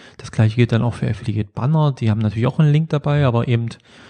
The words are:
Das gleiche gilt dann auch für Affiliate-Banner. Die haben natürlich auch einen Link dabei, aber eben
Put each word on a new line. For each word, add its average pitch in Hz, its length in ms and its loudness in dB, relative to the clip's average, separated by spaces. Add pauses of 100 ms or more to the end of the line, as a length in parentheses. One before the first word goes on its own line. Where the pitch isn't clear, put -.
(180)
Das - 140 -16
gleiche 110 260 2
gilt 120 140 2
dann 113 120 2
auch 117 100 -2
für - 160 -4
Affiliate-Banner. 120 840 -2
Die 113 180 0
haben 107 80 0
natürlich 110 260 0
auch - 140 -2
einen 151 120 4
Link 156 200 2
dabei, 147 340 0
aber 117 220 0
eben 117 220 0 (400)